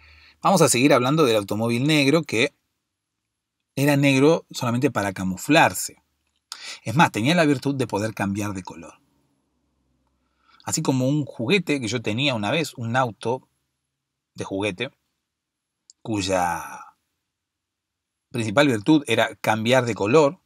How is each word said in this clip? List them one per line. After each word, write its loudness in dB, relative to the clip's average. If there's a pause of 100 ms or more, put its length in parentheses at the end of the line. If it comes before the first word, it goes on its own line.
(440)
vamos 4
a 6
seguir 4
hablando 2
del 2
automóvil -2
negro, 2
que -2 (1200)
era 2
negro 4
solamente -2
para -2
camuflarse. -2 (800)
Es -6
más, 4
tenía 0
la 2
virtud 0
de -4
poder -4
cambiar -4
de -10
color. -18 (1700)
Así -4
como 0
un 0
juguete -2
que -6
yo -4
tenía -2
una -4
vez, -4
un -6
auto -4 (880)
de -10
juguete, -6 (1080)
cuya -4 (1400)
principal 2
virtud 2
era 0
cambiar 0
de -4
color, 2